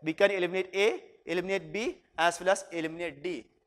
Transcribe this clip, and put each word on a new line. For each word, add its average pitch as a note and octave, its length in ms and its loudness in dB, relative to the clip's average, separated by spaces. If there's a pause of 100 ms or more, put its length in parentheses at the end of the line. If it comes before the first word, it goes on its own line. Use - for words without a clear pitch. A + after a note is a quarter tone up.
We D#3 100 -2
can G3+ 180 6
eliminate F#3 440 -2
A, G#3 280 2 (220)
eliminate F3 480 -4
B, A#3+ 300 -6 (160)
as E3+ 200 4
well F3+ 120 2
as G3 200 2
eliminate D#3+ 520 -6
D. D#3 240 -6 (200)